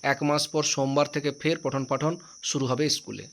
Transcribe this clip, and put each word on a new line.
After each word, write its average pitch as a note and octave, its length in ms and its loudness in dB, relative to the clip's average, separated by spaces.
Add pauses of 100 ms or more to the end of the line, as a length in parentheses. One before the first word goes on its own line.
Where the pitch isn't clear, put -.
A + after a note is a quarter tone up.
এক C#3 200 2
মাস D3 260 2
পর D#3 140 0
সোমবার C#3 440 2
থেকে D3 260 -2
ফের D#3+ 260 0
পঠন C3+ 260 -2
পাঠন C#3 280 0 (300)
শুরু C3+ 240 -2
হবে B2+ 220 2
স্কুলে। G#2 440 -4